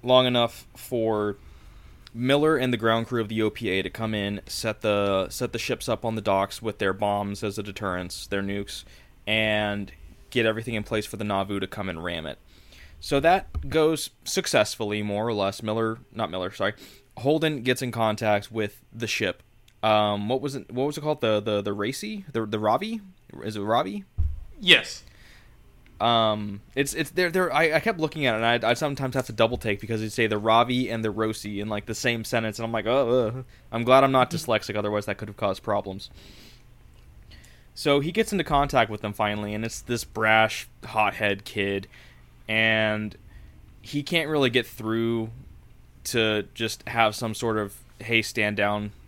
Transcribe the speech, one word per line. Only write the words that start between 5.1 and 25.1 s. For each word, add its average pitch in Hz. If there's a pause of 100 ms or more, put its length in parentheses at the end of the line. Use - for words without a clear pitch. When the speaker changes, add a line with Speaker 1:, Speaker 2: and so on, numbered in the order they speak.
Speaker 1:
set -
the 117
ships -
up 113
on 113
the 110
docks 98
with 110
their 95
bombs 101
as 104
a 104
deterrence, 92
their 98
nukes, 101 (420)
and 107 (380)
get 120
everything 113
in 107
place 107
for -
the 104
Nauvoo 98
to 95
come 98
and 82
ram 85
it. 69 (640)
So 139
that 165
goes 156 (140)
successfully, 107
more 104
or 117
less. 101
Miller, 110 (140)
not 104
Miller, 90
sorry. 101 (440)
Holden 151
gets 127
in 127
contact 110
with 107 (120)
the 113
ship. - (400)
Um, 107
what 131
was 139
it, -
what 127
was 151
it 151
called? 151
The, 107
the, 104
the 101
Racy? 135
The, 113
the 107
Ravi? 180 (420)
Is 107
it 104
Ravi? 160 (560)
Speaker 2:
Yes. 175 (960)